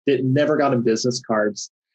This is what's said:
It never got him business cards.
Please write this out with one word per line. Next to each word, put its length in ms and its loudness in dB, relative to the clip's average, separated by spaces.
It 180 0
never 320 2
got 160 2
him 120 0
business 360 0
cards. 520 -4